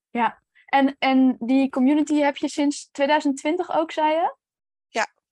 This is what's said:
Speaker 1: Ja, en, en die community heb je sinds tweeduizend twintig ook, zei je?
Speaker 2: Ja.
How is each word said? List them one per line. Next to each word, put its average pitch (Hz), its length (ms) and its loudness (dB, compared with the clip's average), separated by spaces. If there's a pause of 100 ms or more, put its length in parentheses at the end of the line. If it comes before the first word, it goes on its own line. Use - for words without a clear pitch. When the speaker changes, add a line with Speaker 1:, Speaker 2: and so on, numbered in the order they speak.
(100)
Speaker 1:
Ja, 233 320 -4 (240)
en, 277 320 0
en 262 400 2
die 262 320 0
community 294 440 2
heb 285 220 0
je 294 120 -4
sinds 285 420 -4
tweeduizend 285 460 0
twintig 349 400 -4
ook, 320 160 -2
zei 311 220 0
je? 370 220 -2 (520)
Speaker 2:
Ja. - 180 -4 (240)